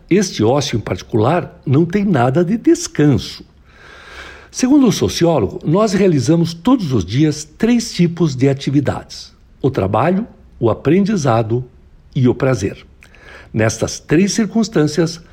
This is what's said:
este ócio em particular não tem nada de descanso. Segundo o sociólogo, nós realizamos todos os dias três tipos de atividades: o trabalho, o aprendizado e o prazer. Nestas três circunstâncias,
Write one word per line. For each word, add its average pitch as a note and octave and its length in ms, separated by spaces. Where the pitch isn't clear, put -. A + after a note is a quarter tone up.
este F#3 340
ócio C3 340
em G#2+ 40
particular A#2+ 840
não D3 180
tem G3 180
nada C#3+ 400
de G3 140
descanso. - 880
Segundo C4 380
o F#3+ 40
sociólogo, B2+ 720
nós G3 300
realizamos E3 640
todos A3 360
os G#2 140
dias C3+ 380
três A#3 500
tipos E3+ 420
de C3+ 140
atividades: - 840
o C#3 80
trabalho, B2+ 560
o A2+ 120
aprendizado C3 920
e B2+ 120
o A#2 60
prazer. B2 500
Nestas A2+ 460
três F#3+ 340
circunstâncias, E3+ 880